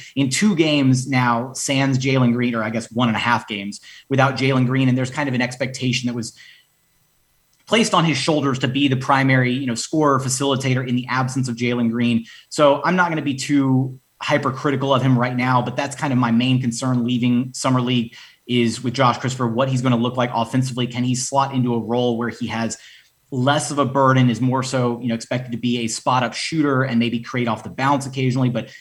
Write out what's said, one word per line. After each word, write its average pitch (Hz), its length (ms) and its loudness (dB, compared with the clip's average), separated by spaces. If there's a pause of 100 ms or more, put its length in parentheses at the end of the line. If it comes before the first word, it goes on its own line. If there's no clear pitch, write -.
(160)
in 139 140 0
two 202 260 0
games 143 520 2
now, 127 460 0
sans 135 460 0
Jalen 131 340 2
Green, 123 220 -2
or 110 80 -2
I 110 60 -2
guess 113 220 -6
one 120 180 2
and 110 60 0
a 101 40 0
half 117 280 0
games 101 320 -8 (300)
without 131 280 2
Jalen 131 280 2
Green, 131 240 2
and 127 80 2
there's 131 140 -2
kind 147 180 -4
of 123 60 -2
an 123 60 -2
expectation 127 640 -4
that 120 80 -4
was 117 180 -8 (1300)
placed 220 300 2
on 165 100 4
his 151 120 2
shoulders 139 420 0
to 143 80 -2
be 139 200 0
the 131 100 0
primary, 131 540 2
you 135 140 -2
know, 120 80 -2
scorer, 143 460 2
facilitator 131 680 0
in 123 80 0
the 123 120 -2
absence 131 400 -2
of 120 80 -4
Jalen 120 340 0
Green. 117 340 0 (260)
So 151 340 4
I'm 170 120 2
not 175 140 2
gonna 156 140 -4
be 143 100 -4
too 131 680 0 (220)
hypercritical 139 720 0
of - 80 4
him 131 160 4
right 123 180 0
now, 127 280 2
but 117 120 -6
that's 139 200 -4
kind 143 180 -4
of 123 60 2
my 120 100 2
main 127 320 2
concern 123 440 -2
leaving 123 480 0
Summer 131 280 0
League 120 320 -2 (320)
is 117 380 0
with 120 100 -2
Josh 123 240 2
Christopher, 127 300 -2
what 117 200 0
he's 131 140 -2
gonna 123 160 2
look 120 180 0
like 123 160 0
offensively. 123 540 -2
Can 123 180 -4
he 123 120 0
slot 131 400 -2
into 123 180 2
a 117 60 0
role 117 400 0
where 117 100 -2
he 117 160 -8
has 113 320 -4 (540)
less 143 400 0
of 143 80 -4
a 139 60 4
burden, 131 440 4
is 110 100 -2
more 127 220 0
so, 123 400 -2
you 127 60 -4
know, 113 80 -2
expected 127 360 -6
to 117 60 -6
be 120 220 -2
a 117 80 -4
spot-up 120 480 -2
shooter 143 480 0
and 120 160 0
maybe 117 200 0
create 120 280 -4
off 110 160 -4
the 98 80 -12
bounce 131 340 0
occasionally, 131 460 0
but 113 180 -6 (120)